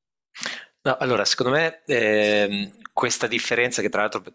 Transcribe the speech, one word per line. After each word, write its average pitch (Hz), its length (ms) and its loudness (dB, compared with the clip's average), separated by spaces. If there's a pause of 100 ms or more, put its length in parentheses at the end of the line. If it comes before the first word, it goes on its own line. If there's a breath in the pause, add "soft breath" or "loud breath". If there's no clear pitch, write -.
(840 loud breath)
No, 131 120 0
allora, 123 260 0
secondo 127 300 0
me, 165 320 0
ehm, 104 840 2 (220)
questa 127 340 -2
differenza, 120 560 0
che 98 60 0
tra 98 140 -2
l'altro 104 180 -2
pe-, - 160 -14